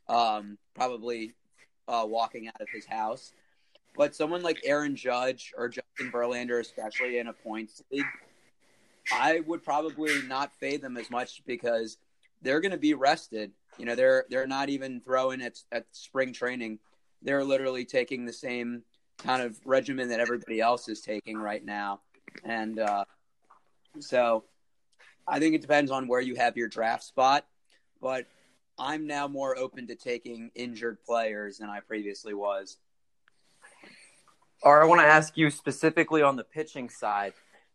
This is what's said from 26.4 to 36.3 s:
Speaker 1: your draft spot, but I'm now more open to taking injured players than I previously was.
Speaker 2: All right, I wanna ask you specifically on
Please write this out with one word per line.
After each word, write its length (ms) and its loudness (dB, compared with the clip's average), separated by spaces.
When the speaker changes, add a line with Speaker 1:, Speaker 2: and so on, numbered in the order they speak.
Speaker 1:
your 100 -2
draft 360 -2
spot, 420 2
but 240 -4
I'm 280 -6
now 220 -4
more 300 -2
open 300 -6
to 80 -10
taking 600 -8
injured 500 -6
players 540 -2
than 100 -10
I 100 -10
previously 540 -8
was. 440 -4
Speaker 2:
All 100 10
right, 100 10
I 20 10
wanna 180 8
ask 340 8
you 140 4
specifically 720 2
on 140 6